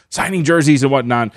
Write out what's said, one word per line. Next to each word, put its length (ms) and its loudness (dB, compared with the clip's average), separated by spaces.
signing 340 -6
jerseys 400 2
and 80 2
whatnot, 460 -2